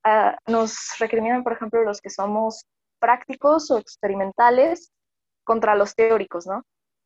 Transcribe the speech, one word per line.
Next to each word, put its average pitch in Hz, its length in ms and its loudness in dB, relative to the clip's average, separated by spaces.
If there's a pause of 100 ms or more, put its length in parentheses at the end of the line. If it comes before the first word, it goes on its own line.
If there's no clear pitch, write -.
Ah, 214 320 2 (100)
nos 226 520 -4
recriminan, 226 440 -2
por 240 120 -4
ejemplo, 226 280 -2
los 208 180 -4
que 196 100 -16
somos 214 560 -6 (320)
prácticos 277 720 0
o 247 80 2
experimentales 240 1120 0 (520)
contra 220 300 2
los 202 200 0
teóricos, 220 520 0
¿no? 185 180 -8 (420)